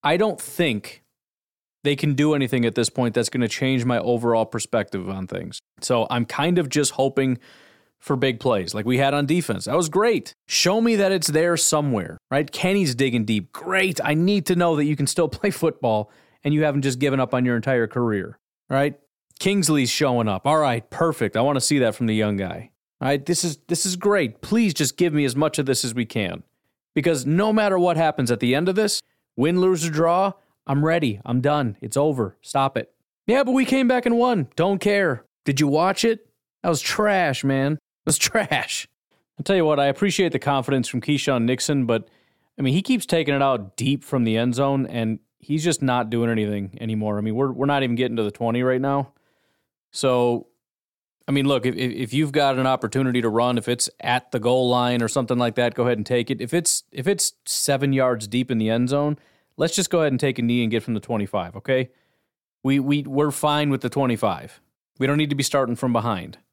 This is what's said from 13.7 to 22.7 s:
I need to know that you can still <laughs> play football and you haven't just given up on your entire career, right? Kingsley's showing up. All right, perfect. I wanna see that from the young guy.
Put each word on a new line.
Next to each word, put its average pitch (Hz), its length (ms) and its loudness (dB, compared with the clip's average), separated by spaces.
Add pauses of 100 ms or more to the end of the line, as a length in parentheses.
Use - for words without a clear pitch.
I 151 120 0
need 180 320 2
to 185 100 2
know 170 220 2
that 147 80 2
you 151 100 0
can 143 100 -2
still 165 240 0
<laughs> - 0 -
play 202 220 -2
football 113 580 0 (360)
and 147 80 0
you 151 100 2
haven't 143 200 0
just 127 160 -2
given 135 200 2
up 127 140 0
on 127 100 2
your 120 140 2
entire 120 300 0
career, 113 520 -4 (300)
right? 143 280 0 (420)
Kingsley's 156 500 2
showing 120 400 0
up. 98 180 -2
All 156 100 4
right, 127 320 0
perfect. 147 460 -2
I 110 60 2
wanna 139 180 2
see 147 200 0
that 113 140 2
from 120 140 -2
the 110 80 0
young 104 220 0
guy. 92 340 -8 (300)